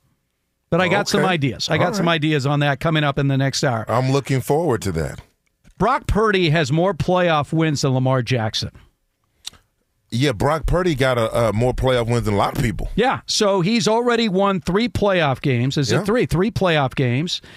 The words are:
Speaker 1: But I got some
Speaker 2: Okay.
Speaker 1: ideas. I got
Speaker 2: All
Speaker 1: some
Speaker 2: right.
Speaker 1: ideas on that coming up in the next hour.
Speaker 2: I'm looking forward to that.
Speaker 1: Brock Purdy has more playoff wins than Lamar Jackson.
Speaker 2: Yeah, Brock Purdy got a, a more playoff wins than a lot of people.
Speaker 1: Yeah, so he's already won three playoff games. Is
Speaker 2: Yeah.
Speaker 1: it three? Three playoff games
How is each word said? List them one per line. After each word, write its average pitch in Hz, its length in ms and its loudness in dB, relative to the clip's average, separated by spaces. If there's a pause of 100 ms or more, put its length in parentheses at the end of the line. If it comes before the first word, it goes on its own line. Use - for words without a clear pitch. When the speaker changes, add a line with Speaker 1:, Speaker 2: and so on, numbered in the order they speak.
(680)
Speaker 1:
But 165 120 2
I 185 60 2
got 202 220 0
some 196 120 2
Speaker 2:
Okay. 185 120 2
Speaker 1:
ideas. 135 360 -2
I 160 100 0
got 175 80 2
Speaker 2:
All 180 80 -4
Speaker 1:
some 190 100 -2
Speaker 2:
right. 170 80 2
Speaker 1:
ideas 151 320 0
on 143 140 0
that 143 200 0
coming 160 240 0
up 143 140 -2
in 143 100 0
the 135 100 2
next 135 260 -2
hour. 117 260 -2
Speaker 2:
I'm 131 220 0
looking 135 300 0
forward 143 420 0
to 95 80 -2
that. 80 280 -4 (600)
Speaker 1:
Brock 247 260 0
Purdy 190 460 2
has 151 200 2
more 175 220 2
playoff 170 580 0
wins 160 300 0
than 139 140 2
Lamar 131 260 2
Jackson. 110 480 -4 (1400)
Speaker 2:
Yeah, 131 200 0
Brock 139 360 0
Purdy 175 280 0
got 127 220 2
a, 113 320 0
a 101 40 0
more 120 200 0
playoff 123 340 0
wins 117 180 0
than 104 100 0
a - 20 2
lot 110 200 0
of - 60 0
people. - 320 -4
Speaker 1:
Yeah, 202 300 0
so 196 360 0
he's 208 260 0
already 233 420 2
won 190 320 0
three 214 280 0
playoff 175 520 0
games. 131 360 0
Is 131 140 0
Speaker 2:
Yeah. 135 100 0
Speaker 1:
it 214 40 -6
three? 214 220 2
Three 185 240 0
playoff 151 420 0
games 135 480 -2 (140)